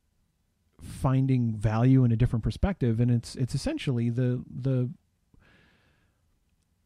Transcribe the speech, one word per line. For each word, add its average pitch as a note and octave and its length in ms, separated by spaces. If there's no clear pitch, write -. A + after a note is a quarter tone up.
finding C3 720
value A2+ 480
in A#2+ 80
a A2+ 40
different A#2 280
perspective. A#2+ 560
And A#2+ 100
it's, A#2+ 260
it's B2+ 200
essentially C3 560
the, B2 360
the, B2+ 440